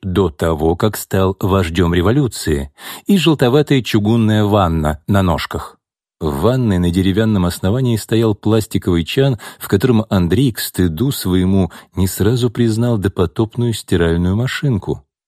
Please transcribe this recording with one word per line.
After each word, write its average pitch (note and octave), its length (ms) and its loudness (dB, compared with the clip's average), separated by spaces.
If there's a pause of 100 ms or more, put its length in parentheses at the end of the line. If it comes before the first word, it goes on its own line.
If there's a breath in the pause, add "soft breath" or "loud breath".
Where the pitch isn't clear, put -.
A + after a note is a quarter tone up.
до F#2 260 0
того, E2 480 -2
как A2 220 -2
стал F#2+ 420 -2
вождём F2+ 540 0
революции, F2 800 -2 (340 loud breath)
и G3+ 100 4
желтоватая C#3+ 640 2
чугунная G#2+ 640 2
ванна E2 640 2
на G2+ 140 2
ножках. - 560 -4 (440)
В D2 200 -2
ванной A2+ 360 2
на F2 140 2
деревянном F#2+ 540 2
основании A#2 500 -2
стоял A2 400 0
пластиковый G2 680 0
чан, C3+ 360 0 (180 loud breath)
в - 80 -12
котором A2 420 2
Андрей, G2+ 440 2
к - 80 -10
стыду F#2 500 -2
своему, F#2 600 0 (240 loud breath)
не F#2 100 0
сразу A#2+ 420 0
признал A#2 480 0
допотопную G#2+ 760 -2
стиральную F2 640 0
машинку. A#2+ 680 -4 (240)